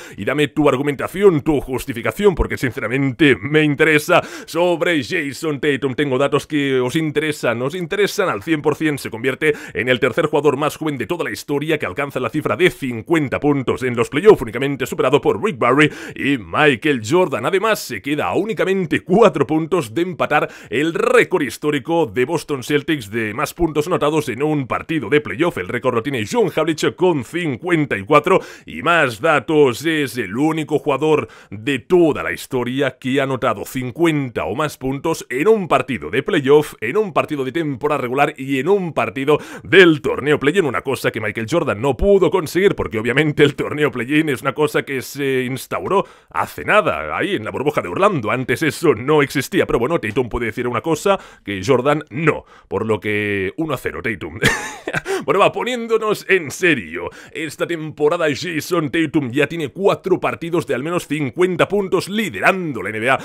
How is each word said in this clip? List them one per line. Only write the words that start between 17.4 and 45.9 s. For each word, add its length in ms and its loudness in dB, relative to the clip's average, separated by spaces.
Además, 340 0
se 220 -8
queda 260 -2
a 80 -2
únicamente 680 -2
cuatro 460 4
puntos 460 -2
de 80 -2
empatar 480 0
el 240 0
récord 500 2
histórico 640 0
de 200 0
Boston 380 -4
Celtics 480 0
de 220 -2
más 200 -4
puntos 340 0
anotados 420 2
en 140 -4
un 240 0
partido 420 -2
de 120 4
playoff. 360 -2
El 100 -4
récord 280 0
lo 80 0
tiene 260 -4
John 260 2
Havlicek 400 0
con 280 2
cincuenta 720 -2
y 60 -6
cuatro. 360 4
Y 160 -12
más 400 2
datos, 640 4
es 320 -2
el 180 -4
único 440 0
jugador 480 0
de 300 -4
toda 440 4
la 80 -4
historia 640 -4
que 220 -2
ha 40 2
anotado 420 -2
cincuenta 800 -2
o 100 -4
más 220 -4
puntos 520 -4
en 180 -2
un 200 4
partido 420 -2
de 140 -2
playoff, 580 4
en 160 -4
un 160 0
partido 300 -2
de 80 -6
temporada 500 -2
regular 360 0
y 220 -2
en 100 0
un 240 0
partido 460 0
del 380 8
torneo 380 0
play-in. 260 2
Una 160 -2
cosa 300 -2
que 100 -6
Michael 280 -4
Jordan 320 0
no 160 0
pudo 320 6
conseguir, 460 2
porque 240 -4
obviamente 440 0
el 120 4
torneo 360 -2
play-in 380 0
es 120 -4
una 120 -2
cosa 300 0
que 180 -6
se 420 -4
instauró 640 -2